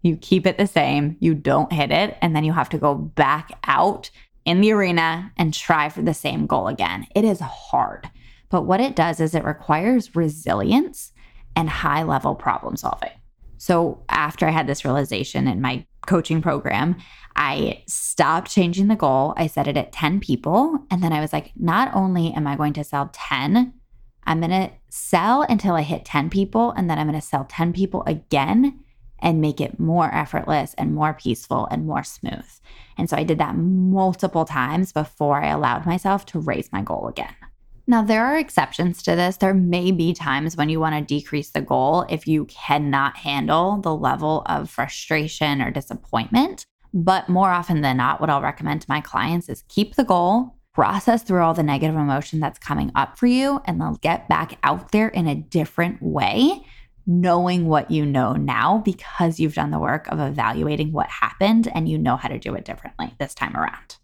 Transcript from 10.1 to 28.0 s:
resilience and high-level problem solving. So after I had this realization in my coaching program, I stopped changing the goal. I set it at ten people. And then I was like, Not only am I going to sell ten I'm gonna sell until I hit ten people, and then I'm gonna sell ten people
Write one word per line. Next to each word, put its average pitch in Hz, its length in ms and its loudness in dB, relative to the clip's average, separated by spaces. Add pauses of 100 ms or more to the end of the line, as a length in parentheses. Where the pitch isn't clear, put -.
resilience 160 1000 0 (420)
and 165 140 0
high-level 151 680 0
problem - 400 -4
solving. - 360 -6 (460)
So 165 520 2
after 151 360 0
I 156 60 4
had 156 160 0
this 139 160 -4
realization 131 640 -2
in 107 140 -2
my 127 240 -4 (200)
coaching 160 360 0
program, 151 560 0 (400)
I 147 500 -2
stopped - 640 0
changing 190 380 2
the 214 80 4
goal. 135 400 2
I 160 100 0
set 143 220 -2
it 143 80 -2
at - 160 -4
ten 165 260 0
people. 226 720 0
And 185 100 0
then 170 120 2
I 151 80 0
was 151 100 -4
like, 151 240 -6
Not 190 400 0
only 180 380 2
am 151 120 -2
I 143 120 -4
going 147 160 0
to 147 100 -6
sell 143 300 -4
ten 180 580 0 (540)
I'm 160 140 0
gonna 180 320 0 (180)
sell 214 540 2
until 202 320 2
I 160 60 2
hit 151 240 -4
ten 151 240 -2
people, 220 420 2
and 180 180 -2
then 156 80 0
I'm 151 100 0
gonna 151 140 -2
sell 139 240 -4
ten 170 280 -2
people 185 320 -2